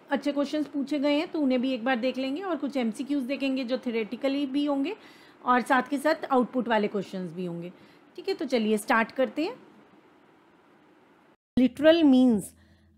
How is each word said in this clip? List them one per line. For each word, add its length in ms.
अच्छे 220
क्वेश्चंस 340
पूछे 320
गए 160
हैं, 140
तो 120
उन्हें 200
भी 120
एक 120
बार 120
देख 220
लेंगे 240
और 140
कुछ 200
एमसीक्यूज 480
देखेंगे 400
जो 140
थ्योरेटिकली 680
भी 180
होंगे 320
और 160
साथ 220
के 160
साथ 260
आउटपुट 440
वाले 200
क्वेश्चंस 440
भी 120
होंगे। 280
ठीक 120
है, 60
तो 100
चलिए 340
स्टार्ट 340
करते 320
हैं। 120
Literal 420
means 380